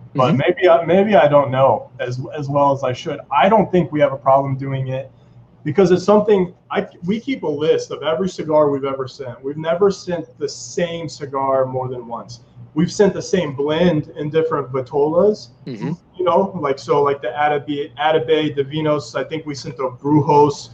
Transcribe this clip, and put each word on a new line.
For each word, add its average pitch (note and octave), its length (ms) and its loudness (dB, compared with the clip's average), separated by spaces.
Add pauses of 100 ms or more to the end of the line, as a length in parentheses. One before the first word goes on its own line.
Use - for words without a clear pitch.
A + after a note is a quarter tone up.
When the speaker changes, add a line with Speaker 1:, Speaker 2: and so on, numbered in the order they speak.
(160)
Speaker 1:
But C3 180 2
Speaker 2:
Mm-hmm. B2+ 40 2
Speaker 1:
maybe F3 320 2
I, E3 160 4
maybe G3 300 4
I D#3 120 8
don't C#3 240 4
know B2+ 480 2
as, B2+ 200 -6 (160)
as C#3 140 -6
well C#3+ 220 2
as C3 120 -2
I B2+ 100 -2
should. D3 260 -8 (120)
I D#3 180 4
don't G#3 220 4
think F3+ 200 2
we D3 80 -2
have C#3 140 4
a C3+ 40 -8
problem C3+ 400 2
doing C3+ 300 -6
it C3 240 -8 (520)
because E3+ 280 2
it's F3+ 120 2
something G#3 500 2 (180)
I, F#3+ 160 -4 (160)
we G#3 160 -2
keep C4 240 -6
a E3 40 -4
list D3+ 440 0
of B2+ 100 -8
every E3 280 -2
cigar D3+ 400 2
we've C#3 160 -2
ever C3+ 220 -4
sent. B2+ 360 -14
We've C#3+ 140 -6
never F3 340 2
sent F3 480 -8
the C#3+ 100 -4
same E3+ 600 -6
cigar C3+ 560 -2
more B2+ 240 -6
than B2 180 -10
once. A2+ 320 -14 (340)
We've E3+ 180 0
sent G3 220 2
the E3+ 80 -8
same D#3 340 -4
blend D#3 520 0 (100)
in D3+ 120 -6
different D3+ 420 -2
vitolas, D3+ 800 0 (180)
Speaker 2:
Mm-hmm. A#2+ 240 -8 (260)
Speaker 1:
you F3+ 60 -4
know, F3+ 360 0
like, C#3 200 -4
so, D3 240 0
like, C#3 180 -2
the C#3+ 60 -8
Atabe, D3 680 -4
Atabe, D#3 580 0
the C#3 80 -2
Vinos, D3+ 560 -4
I C3 40 -4
think D#3 220 -8
we D3 80 -8
sent C#3+ 220 -12
a C3 140 -4
Brujos C#3+ 840 2